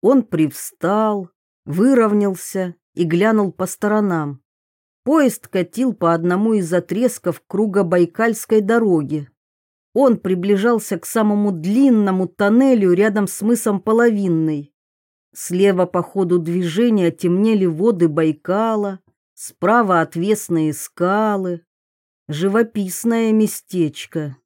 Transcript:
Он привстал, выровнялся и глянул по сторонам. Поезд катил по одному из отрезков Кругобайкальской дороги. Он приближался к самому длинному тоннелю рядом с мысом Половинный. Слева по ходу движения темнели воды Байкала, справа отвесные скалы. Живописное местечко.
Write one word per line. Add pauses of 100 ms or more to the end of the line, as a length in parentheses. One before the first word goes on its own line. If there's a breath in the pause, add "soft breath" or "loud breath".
Он
привстал, (340)
выровнялся (200)
и
глянул
по
сторонам. (640)
Поезд
катил
по
одному
из
отрезков
Кругобайкальской
дороги. (680)
Он
приближался
к
самому
длинному
тоннелю
рядом
с
мысом
Половинный. (600)
Слева
по
ходу
движения
темнели
воды
Байкала, (340)
справа
отвесные
скалы. (680)
Живописное
местечко.